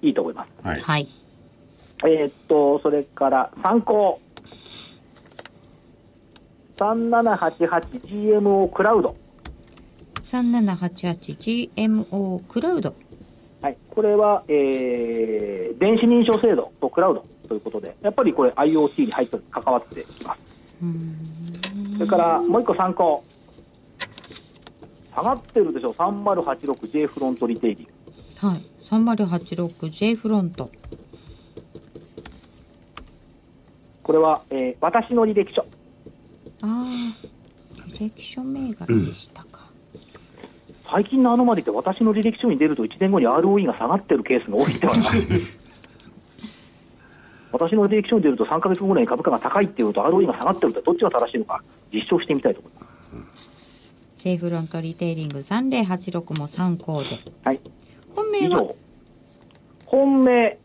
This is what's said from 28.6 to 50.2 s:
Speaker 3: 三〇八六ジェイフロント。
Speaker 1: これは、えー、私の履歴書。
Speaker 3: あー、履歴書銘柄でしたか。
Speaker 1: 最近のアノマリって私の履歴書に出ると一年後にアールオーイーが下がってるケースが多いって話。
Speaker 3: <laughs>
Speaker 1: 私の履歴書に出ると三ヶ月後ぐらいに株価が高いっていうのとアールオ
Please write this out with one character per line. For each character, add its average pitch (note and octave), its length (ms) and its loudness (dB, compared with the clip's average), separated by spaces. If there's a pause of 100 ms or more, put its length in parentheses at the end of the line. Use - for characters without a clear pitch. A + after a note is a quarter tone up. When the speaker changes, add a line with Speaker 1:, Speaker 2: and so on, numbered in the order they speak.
Speaker 3:
三 A3+ 240 0
〇 G#3+ 220 0
八 F3 300 -6
六 E3+ 340 -8
ジ D#3+ 160 -6
ェ A3+ 60 2
イ - 20 0
フ A3 160 -6
ロ G#3+ 100 2
ン F3 100 -2
ト。 C3 200 -12 (3250)
Speaker 1:
こ D#3 100 0
れ D#3 60 6
は、 D#3 300 4
え C3+ 60 -8
ー、 B2+ 260 -4
私 A3+ 320 0
の A#3 140 4
履 G#3+ 80 0
歴 G3 180 0
書。 - 140 -2 (960)
Speaker 3:
あ G#3+ 40 -6
ー、 A#3+ 460 -6 (800)
履 G#3+ 180 -8
歴 - 120 -20
書 - 200 -12
銘 C4 300 -6
柄 F3 140 -12
で G#2 260 0
し - 180 -16
た - 140 -20
か。 - 160 -20 (1300)
Speaker 1:
最 G3 140 2
近 C4 180 2
の A#3+ 100 4
ア A#3+ 40 4
ノ B3 80 4
マ A#3+ 100 4
リ F3 80 0
っ - 20 -10
て A2+ 60 -2
私 F#3 320 -2
の A3 100 4
履 G#3 100 0
歴 A3+ 180 0
書 B3 80 0
に D#3+ 100 2
出 D4+ 80 4
る D4+ 80 2
と A2+ 100 -2
一 - 140 -8
年 F#3+ 140 2
後 F#3 80 4
に A#2+ 60 4
ア B2 100 4
ー D#3+ 40 4
ル F#3+ 100 4
オ G3+ 80 4
ー G3 40 2
イ - 20 0
ー - 40 0
が A#2 100 -4
下 A2+ 80 -4
が D3+ 80 0
っ G3 80 -2
て - 120 2
る B2 100 0
ケ B2+ 140 2
ー - 60 -4
ス - 60 -12
が G2+ 60 -2
多 C3+ 120 2
い A#2 80 -2
っ - 40 -6
て G3 60 2
話。 A#2 120 4
Speaker 3:
<laughs> - 80 4 (2500)
Speaker 1:
私 E3+ 240 0
の G3+ 120 4
履 G#3+ 140 2
歴 - 60 -6
書 A#3 80 2
に G3+ 60 4
出 D3+ 80 4
る B2 60 0
と A2 100 0
三 D#3+ 140 0
ヶ G3 80 0
月 F#3+ 120 0
後 G3 80 -2
ぐ G3 60 4
ら D3+ 60 4
い A#2+ 40 4
に A2 40 -2
株 B2 140 -2
価 - 80 2
が B2+ 80 0
高 - 240 0
い G3 40 2
っ - 20 -6
て - 140 -4
い - 20 4
う G#2+ 40 2
の - 60 -2
と G2+ 100 0
ア C#3 40 2
ー - 20 2
ル F3+ 60 4
オ G3 40 4